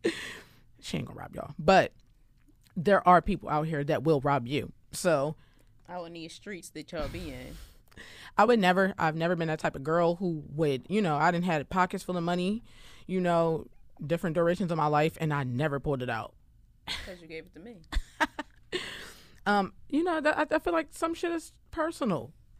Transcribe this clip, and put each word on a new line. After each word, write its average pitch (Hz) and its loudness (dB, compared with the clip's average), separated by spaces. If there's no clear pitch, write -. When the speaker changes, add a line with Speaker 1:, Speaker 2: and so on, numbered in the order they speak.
Speaker 1:
She - -6
ain't - -6
gonna - -14
rob - -14
y'all. - -10
But 165 6
there 190 4
are 180 10
people 151 -2
out 151 0
here 156 -2
that 139 0
will 151 4
rob 135 0
you. 131 -4
So 156 0
Speaker 2:
Out 175 -10
in 165 -14
these 165 -14
streets 185 -14
that 151 -14
y'all 151 -4
be 165 -8
in. 131 -12
Speaker 1:
I 208 6
would 233 6
never, 190 4
I've 160 0
never 165 2
been 170 0
that 156 -2
type 160 -2
of 139 -10
girl 170 4
who 170 -4
would, 143 0
you 214 2
know, 156 2
I 160 4
done 170 0
had 165 0
pockets 185 0
full 180 -4
of 175 -2
money, 180 -2
you 185 -2
know, 170 2
different 165 -2
durations 175 2
of 170 -2
my 156 2
life, 151 2
and 156 0
I 143 0
never 135 -2
pulled 139 -2
it 123 -4
out. 113 -6
Speaker 2:
'Cause - -10
you 165 -20
gave 160 -14
it - -20
to - -20
me. 214 -18
Speaker 1:
<laughs> - -4
Um, 202 2
you 311 0
know, 330 0
that, 302 2
I, 311 0
I 311 2
feel 349 -2
like 320 -2
some 330 -4
shit 339 -4
is 330 -8
personal. 302 -4